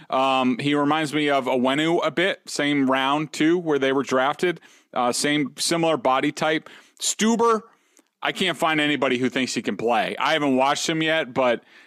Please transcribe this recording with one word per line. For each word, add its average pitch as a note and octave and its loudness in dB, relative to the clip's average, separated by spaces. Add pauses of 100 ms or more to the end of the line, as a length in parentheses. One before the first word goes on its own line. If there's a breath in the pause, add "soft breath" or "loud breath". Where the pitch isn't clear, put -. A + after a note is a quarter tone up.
Um, C3 2
he C#3+ 0
reminds D3 0
me D3+ 0
of C3+ 2
Onwenu C3+ 0
a D#3 0
bit, F3 -2
same C#3+ 0
round C3+ 0
too, D#3+ 2
where D#3+ 0
they C3+ 2
were C3+ 0
drafted, D3 0 (340 loud breath)
uh, B2 0
same D3 -2
similar E3 0
body C3+ 0
type. D#3 -2 (300 loud breath)
Stuber, A3+ 0 (600 soft breath)
I D3+ -2
can't F3 -2
find D#3 0
anybody C#3 0
who B2+ 0
thinks B2+ -4
he B2 -4
can G#2+ -4
play. A2 0
I D3 0
haven't D3 0
watched C#3 0
him D#3+ -2
yet, D#3 -2
but B2 0 (240 loud breath)